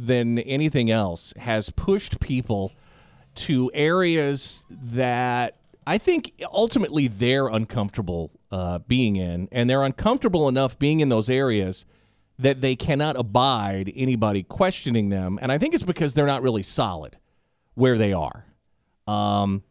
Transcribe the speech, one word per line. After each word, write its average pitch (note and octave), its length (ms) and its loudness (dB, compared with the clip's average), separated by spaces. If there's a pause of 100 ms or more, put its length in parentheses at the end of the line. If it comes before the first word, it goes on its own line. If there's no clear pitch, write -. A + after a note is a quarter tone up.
than A#2 400 2
anything C3+ 500 0
else, G2+ 460 -2
has A2 340 -2
pushed - 500 -2
people A2 520 -4 (640)
to B2+ 380 0
areas D#3 960 0
that B2 880 -2 (280)
I F3 120 0
think E4+ 340 -2 (180)
ultimately F#3+ 580 0
they're B2 400 2
uncomfortable, G2+ 840 -4 (200)
uh, F2+ 280 -4
being A#2+ 380 0
in, F2+ 360 -4
and A#2+ 160 0
they're C3+ 160 2
uncomfortable F3 640 0
enough C3 300 0
being D3+ 220 2
in C#3+ 100 4
those A2 180 2
areas A#2 560 0 (540)
that C3 240 2
they C3 120 2
cannot D3 420 0
abide G#2+ 800 2
anybody A2+ 500 0
questioning A#2+ 640 0
them. F#2+ 320 -2
And C3 100 -2
I C#3+ 60 0
think D4 160 0
it's D#4 80 -2
because E3 320 -2
they're D3 100 2
not C#3 180 0
really A2+ 200 0
solid F2+ 560 -6 (560)
where B2 240 4
they G#2 160 2
are. D#2 320 -4 (600)
Um, G2+ 640 0